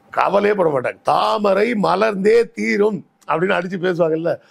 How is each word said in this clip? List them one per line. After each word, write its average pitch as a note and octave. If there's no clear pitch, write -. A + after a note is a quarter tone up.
கவலையே G3+
பட F3
மாட்டாங்க. B2
"தாமரை G#3
மலர்ந்தே G#3
தீரும்" G#3
அப்படின்னு E3+
அடிச்சு F3+
பேசுவாங்கல்ல, E3